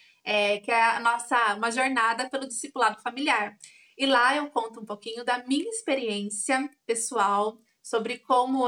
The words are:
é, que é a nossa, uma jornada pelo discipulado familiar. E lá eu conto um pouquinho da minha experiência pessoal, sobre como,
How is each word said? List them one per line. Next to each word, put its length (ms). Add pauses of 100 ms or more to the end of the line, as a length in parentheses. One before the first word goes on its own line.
(240)
é, 360
que 100
é 100 (160)
a 40
nossa, 560
uma 160
jornada 580
pelo 160
discipulado 560
familiar. 540 (420)
E 80
lá 300
eu 140
conto 300
um 40
pouquinho 400
da 200
minha 240
experiência 1000 (160)
pessoal, 720 (240)
sobre 360
como, 500